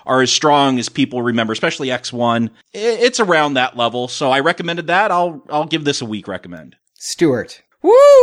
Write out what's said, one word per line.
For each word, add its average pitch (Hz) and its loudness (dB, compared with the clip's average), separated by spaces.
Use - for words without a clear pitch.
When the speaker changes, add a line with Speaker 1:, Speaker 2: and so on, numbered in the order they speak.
Speaker 1:
are 127 2
as 123 0
strong 139 2
as 110 -8
people 127 -4
remember, 117 -2
especially 143 -4
X 123 -8
one. 117 -2
I, - -14
it's 233 -2
around 160 2
that 127 -2
level, 120 -2
so 131 -2
I 135 2
recommended 170 -4
that. 190 0
I'll, 175 -4
I'll 151 -4
give 160 -6
this 143 -2
a 123 -8
weak 107 -8
recommend. 87 -14
Speaker 2:
Stuart. - -4
Speaker 3:
Woo! 359 4